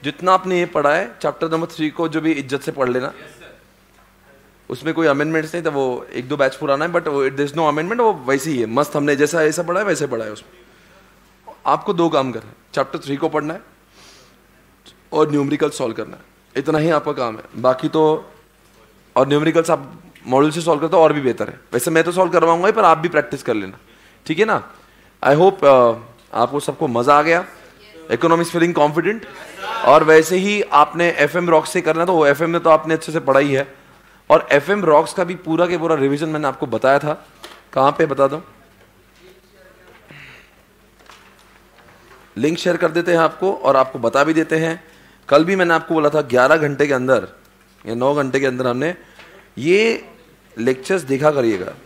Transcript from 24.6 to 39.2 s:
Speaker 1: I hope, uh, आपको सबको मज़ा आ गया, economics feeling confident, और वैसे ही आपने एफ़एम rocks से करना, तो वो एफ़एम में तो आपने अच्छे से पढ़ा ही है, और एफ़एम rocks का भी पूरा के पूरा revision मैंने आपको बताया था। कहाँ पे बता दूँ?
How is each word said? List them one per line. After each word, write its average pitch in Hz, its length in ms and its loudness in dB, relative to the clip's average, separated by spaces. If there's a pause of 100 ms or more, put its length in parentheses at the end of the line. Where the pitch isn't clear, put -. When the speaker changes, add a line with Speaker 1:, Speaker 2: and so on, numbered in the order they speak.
Speaker 1:
I 139 120 4
hope, 185 280 4
uh, 123 320 6 (380)
आपको 131 260 -2
सबको 143 280 -6
मज़ा 123 320 4
आ - 20 4
गया, 170 240 0 (640)
economics 165 440 0
feeling 170 180 0
confident, 165 520 -2 (600)
और 151 180 6
वैसे 160 340 6
ही 202 240 -2
आपने 160 480 2
एफ़एम 165 400 0
rocks 156 200 2
से 185 120 -2
करना, 160 240 0
तो 185 80 0
वो 160 120 4
एफ़एम 143 240 2
में 170 140 -2
तो 165 60 2
आपने 156 240 2
अच्छे 160 180 -6
से 160 80 -4
पढ़ा 139 200 2
ही 143 140 0
है, 135 220 -4 (540)
और 156 220 4
एफ़एम 170 340 0
rocks 156 280 4
का 185 100 -2
भी 175 120 -6
पूरा 165 320 -2
के 175 100 -2
पूरा 160 180 0
revision 143 340 -2
मैंने 151 180 -4
आपको 131 200 -6
बताया 131 320 2
था। 151 280 -6 (460)
कहाँ 139 180 2
पे 160 140 0
बता 139 220 0
दूँ? 156 140 -6 (4000)